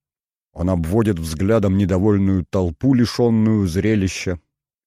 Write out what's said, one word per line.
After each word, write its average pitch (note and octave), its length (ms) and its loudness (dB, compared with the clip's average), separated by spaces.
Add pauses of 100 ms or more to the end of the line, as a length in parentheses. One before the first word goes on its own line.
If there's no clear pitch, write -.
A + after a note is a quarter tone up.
(540)
Он F2 160 -4
обводит F#2 500 0
взглядом F#2+ 580 0
недовольную G2 680 0
толпу, F#2+ 480 -2
лишённую A2 720 2
зрелища, F#2+ 720 -2 (480)